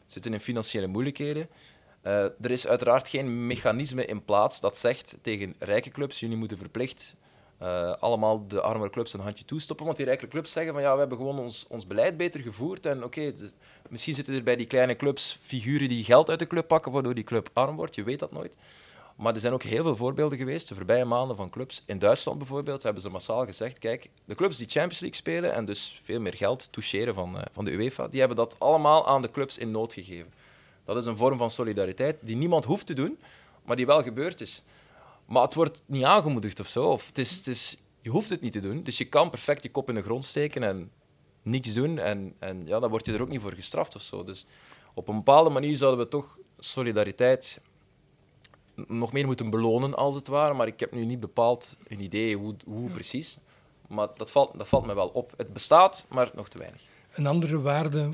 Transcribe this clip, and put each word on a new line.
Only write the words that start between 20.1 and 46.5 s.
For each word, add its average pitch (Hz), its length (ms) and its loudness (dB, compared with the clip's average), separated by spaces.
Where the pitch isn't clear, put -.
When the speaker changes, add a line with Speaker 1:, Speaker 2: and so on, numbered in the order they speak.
Speaker 1:
geweest 135 300 -6
de - 60 -10
voorbije 101 300 2
maanden 123 320 0
van 95 140 -8
clubs. - 360 -10
In 101 120 -6
Duitsland 107 400 4
bijvoorbeeld 139 440 -6
hebben 104 200 -4
ze 101 60 -10
massaal 110 360 -4
gezegd, 110 340 -8
"Kijk, 117 320 -6
de 104 100 -10
clubs 175 240 0
die 120 100 -6
Champions 170 320 0
League - 180 -6
spelen 170 340 -2
en 113 120 -2
dus - 400 -8
veel 117 160 -4
meer 98 160 -4
geld 113 360 -2
toucheren 107 420 -4
van, 92 240 -6
eh, - 40 -8
van 107 120 -8
de 98 60 -2
uefa, 120 380 -4
die 135 100 -6
hebben 127 180 4
dat 113 220 0
allemaal 151 500 6
aan 135 140 4
de 117 80 -4
clubs - 280 -4
in 117 120 -4
nood 110 220 -4
gegeven." 90 400 -14
Dat 107 120 -4
is 120 100 -2
een 117 100 -4
vorm 131 220 4
van 117 120 0
solidariteit 110 720 -2
die 113 160 -6
niemand 165 280 2
hoeft 170 220 -2
te 180 80 -6
doen, 165 240 -2
maar 120 120 -2
die 123 100 0
wel 147 160 6
gebeurd 131 380 -6
is. - 220 -8
Maar 123 160 4
het 123 120 2
wordt 156 320 0
niet 135 180 -2
aangemoedigd 143 560 4
of 95 80 -10
zo. 127 220 0
Of 123 160 0
het - 120 -10
is, - 180 0
het - 100 -8
is, - 300 -2
je 113 100 -8
hoeft 214 200 0
het 180 100 -4
niet 117 120 -6
te 107 80 -6
doen. 107 220 -6
Dus 120 160 -4
je 127 60 -2
kan 151 260 4
perfect 143 320 -2
je - 80 -10
kop - 180 -4
in 123 60 -2
de 107 80 -2
grond 117 220 -4
steken 147 380 -4
en 98 280 -4
niks 120 300 -2
doen. 147 260 0
En, 98 400 -4
en 92 280 -10
ja, 98 140 0
dan 120 100 2
word 113 160 -2
je 117 60 -2
er 107 100 -2
ook 123 60 -4
niet 135 120 -6
voor 101 140 -8
gestraft - 400 -4
of 104 80 -14
zo. 98 220 -10
Dus 95 220 -14
op - 140 -8
een 107 80 -2
bepaalde 143 340 10
manier 143 260 2
zouden 127 280 4
we 117 60 -6
toch 143 280 -6